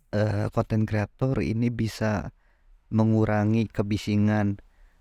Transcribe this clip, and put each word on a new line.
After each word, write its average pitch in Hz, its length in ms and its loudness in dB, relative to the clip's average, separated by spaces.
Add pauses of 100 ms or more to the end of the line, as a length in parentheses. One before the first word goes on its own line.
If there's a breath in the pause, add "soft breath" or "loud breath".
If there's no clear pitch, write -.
(100)
eh, 104 400 0
content 110 400 0
creator 123 480 -2
ini 113 320 0
bisa 117 640 -2 (560)
mengurangi 110 800 2
kebisingan. 104 880 0 (420)